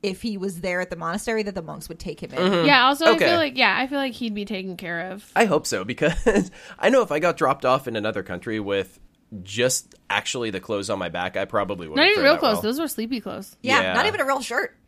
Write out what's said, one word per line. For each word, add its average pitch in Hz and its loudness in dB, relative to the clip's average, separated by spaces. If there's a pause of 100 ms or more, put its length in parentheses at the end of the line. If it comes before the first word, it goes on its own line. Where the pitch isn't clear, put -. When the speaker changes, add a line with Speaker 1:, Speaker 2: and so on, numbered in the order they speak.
Speaker 1:
if 190 -4
he 214 -4
was 185 -6
there 180 -2
at 180 -4
the 175 -8
monastery, 190 -4
that 202 -6
the 185 -6
monks 156 -12
would 170 -12
take 156 -10
him - -12
in. 131 -6
Speaker 2:
Mm-hmm. 180 2
Speaker 3:
Yeah, 262 6
also, 285 2
Speaker 2:
Okay. 330 4
Speaker 3:
I 262 6
feel 339 4
like, 285 0
yeah, 208 4
I 254 -2
feel 285 -4
like 269 -2
he'd 220 -6
be 208 -6
taken 190 -8
care 170 -8
of. 202 -16
Speaker 2:
I 233 6
hope 156 2
so, 95 -4
because 170 2 (140)
<laughs> - -20
I 196 4
know 254 6
if 190 -2
I 147 0
got 170 2
dropped 139 0
off 131 4
in 113 -6
another 104 -2
country 101 -6
with 98 -2 (420)
just 110 -2 (140)
actually 110 -2
the 95 -6
clothes 101 -4
on 98 -2
my 87 -4
back, 90 -4
I 98 0
probably 95 -2
wouldn't 78 -4
Speaker 3:
Not 392 6
even 427 4
Speaker 2:
fare 339 2
Speaker 3:
real 285 6
Speaker 2:
that - 2
Speaker 3:
clothes. 233 2
Speaker 2:
well. - -4
Speaker 3:
Those 240 -2
were 330 -2
sleepy 226 -6
clothes. - -12
Speaker 1:
Yeah, 254 2
Speaker 2:
Yeah. 92 0
Speaker 1:
not 254 2
even 415 -2
a 269 0
real 277 0
shirt. 233 -4 (120)